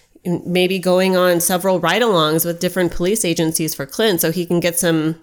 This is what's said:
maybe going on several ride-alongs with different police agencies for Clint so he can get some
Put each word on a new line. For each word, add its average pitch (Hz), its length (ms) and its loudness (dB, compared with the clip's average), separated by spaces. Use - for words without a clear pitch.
maybe 185 340 0
going 185 360 2
on 180 240 4
several 180 400 0
ride-alongs 165 680 2
with 170 140 -6
different 180 320 -2
police 190 320 -2
agencies 165 500 -2
for 139 120 -8
Clint 208 340 0
so 165 120 0
he 175 140 -4
can 175 140 0
get 170 180 -2
some 160 460 0